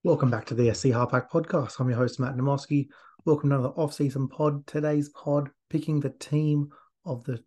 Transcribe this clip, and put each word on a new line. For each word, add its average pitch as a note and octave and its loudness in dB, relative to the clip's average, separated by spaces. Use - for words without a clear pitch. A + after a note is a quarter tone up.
Welcome C#3+ 2
back A2 -4
to A#2 -6
the A#2+ 4
S G#2+ -2
C C3+ 4
Halfback A#2+ 0
Podcast. D#3+ -2
I'm B2+ 0
your A#2+ 0
host, B2 0
Matt B2 -4
Namoski. C#3 0
Welcome D3 2
to C#3 4
another C3 -2
off-season C#3 -2
pod. D3 -2
Today's D3+ -2
pod, C#3+ -2
picking D3+ 0
the C#3 -2
team D3 0
of B2+ -8
the A#2+ -6